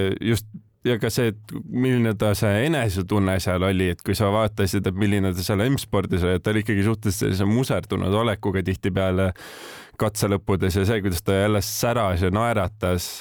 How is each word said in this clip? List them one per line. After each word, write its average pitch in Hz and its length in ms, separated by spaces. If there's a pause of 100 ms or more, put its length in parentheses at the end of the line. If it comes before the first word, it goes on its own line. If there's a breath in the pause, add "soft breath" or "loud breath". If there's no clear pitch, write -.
(300)
just, 113 160 (400)
ja 123 160
ka 120 80
see, 117 220
et - 220 (200)
milline 123 400
ta 107 240
see 110 300
enesetunne 98 760
seal 92 240
oli, 92 300
et - 100
kui 101 80
sa 101 160
vaatasid, 104 560
et 95 160
milline 98 320
ta 92 80
seal 104 240
M-spordis 104 560
oli, 90 160
et - 80
ta 107 80
oli 107 80
ikkagi 101 240
suhteliselt 110 400
sellise 98 240
muserdunud 98 720
olekuga 101 400
tihtipeale 92 720 (680 loud breath)
katse 107 320
lõppudes 95 480
ja 95 80
see, 110 160
kuidas 92 240
ta 98 160
jälle 104 240
säras 107 560
ja 92 80
naeratas, 95 920